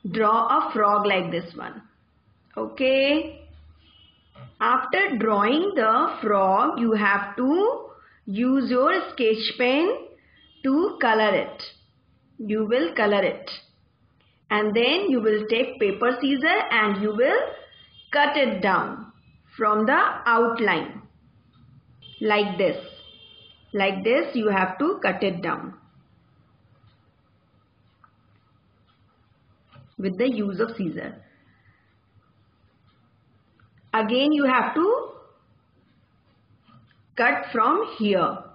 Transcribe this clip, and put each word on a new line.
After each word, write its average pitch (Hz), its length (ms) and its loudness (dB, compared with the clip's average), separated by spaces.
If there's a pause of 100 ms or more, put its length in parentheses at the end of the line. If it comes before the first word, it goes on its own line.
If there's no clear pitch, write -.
(100)
draw 220 360 2 (120)
a 311 140 -2
frog 208 340 2
like 180 240 0
this 170 240 -8
one. - 280 -14 (720)
Okay. 269 920 0 (1120)
After 254 580 0
drawing 220 560 2
the 254 480 2
frog, 208 560 2
you 233 140 2
have 202 440 0
to 359 540 0 (340)
use 240 460 0
your 262 220 4 (200)
sketch 220 460 0
pen 269 300 2 (760)
to 294 360 0
color 220 340 2
it. - 280 -4 (760)
You 214 280 -2
will 269 280 0
color 202 280 2
it. - 280 -4 (1000)
And 214 240 0
then 302 360 2
you 247 100 2
will 214 280 0
take 233 320 -2
paper 226 400 0
scissor 294 380 0 (120)
and 208 320 0
you 214 80 0
will 277 300 2 (720)
cut 285 240 2
it 240 260 0
down - 500 -2 (440)
from 214 300 2
the 285 120 4 (280)
outline. 226 760 0 (1200)
Like 208 360 0
this. 190 200 0 (960)
Like 196 320 -2
this 285 300 0
you 214 140 0
have 190 300 0
to 339 240 0
cut 190 200 -2
it 175 200 -2
down - 320 -6 (4000)
with 185 200 -4
the 254 100 2
use 202 320 -2
of 226 160 0
scissor. - 400 -8 (2750)
Again 247 400 2
you 285 120 2
have 254 300 2
to 392 360 0 (2000)
cut 240 360 0
from 269 460 0
here. 190 400 0 (160)